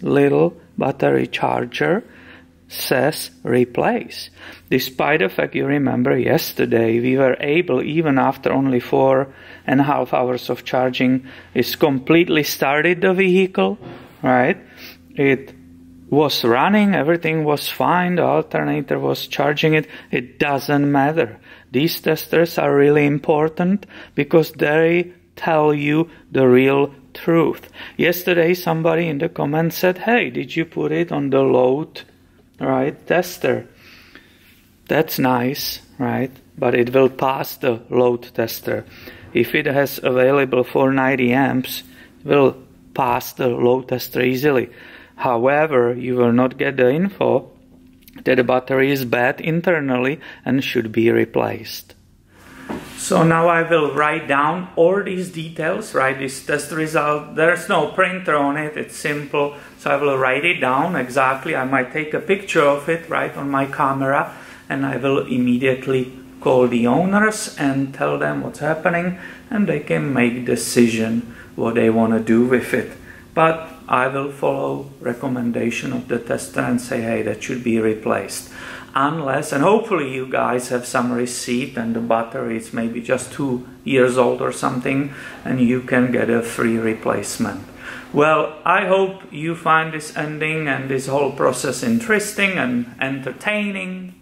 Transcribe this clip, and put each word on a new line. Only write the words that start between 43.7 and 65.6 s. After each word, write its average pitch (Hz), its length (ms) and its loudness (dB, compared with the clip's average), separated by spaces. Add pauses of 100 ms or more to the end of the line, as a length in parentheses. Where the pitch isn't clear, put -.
tester 127 320 -4
easily. 127 480 2 (480)
However, 131 800 2
you 123 200 -4
will 120 160 4
not 127 280 2
get 139 180 -2
the 123 160 4
info 147 560 0 (760)
that 131 120 2
the 127 80 4
battery 131 480 2
is 135 140 -2
bad 123 360 0
internally 151 800 0 (260)
and 131 180 0
should 113 280 -2
be 113 200 4
replaced. 113 840 -2 (1040)
So 180 260 2
now 165 240 4
I 165 220 4
will 151 240 2
write 151 340 0
down 151 480 0
all 185 260 4
these 185 300 -6
details, 160 640 -6
right? 135 240 2
This 135 280 -8
test 147 260 -4
result, 151 640 -2
there's 170 340 0
no 160 180 2
printer 180 480 -2
on 143 220 0
it, 151 180 -6
it's - 220 -10
simple. 147 580 -4 (220)
So 147 140 -4
I 143 40 2
will 139 220 0
write 131 260 0
it 170 160 0
down 139 360 0
exactly. 135 600 -2
I 135 80 -2
might 131 300 -2
take 151 200 -6
a 151 60 0
picture 190 440 0
of 143 260 2
it, 165 200 -4
right, 139 280 -2
on 143 120 -6
my 139 180 0
camera, 135 640 0 (340)
and 139 180 -4
I 135 120 -4
will 135 300 0
immediately 127 840 0 (300)